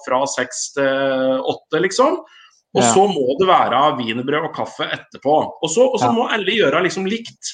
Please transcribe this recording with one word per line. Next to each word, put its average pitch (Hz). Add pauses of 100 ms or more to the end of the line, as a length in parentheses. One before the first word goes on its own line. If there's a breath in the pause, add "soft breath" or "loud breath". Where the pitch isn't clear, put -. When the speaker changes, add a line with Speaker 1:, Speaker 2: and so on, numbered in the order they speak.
Speaker 1:
fra 131
seks -
til 135
åtte, 156
liksom. 269 (560 loud breath)
Og -
Speaker 2:
Ja. 120
Speaker 1:
så 196
må 139
det 190
være 139
wienerbrød 131
og -
kaffe 147
etterpå. - (240)
Og 160
så, 247
og 226
så 240
Speaker 2:
Ja. -
Speaker 1:
må 233
alle 214
gjøre 160
liksom 190
likt. 226 (160)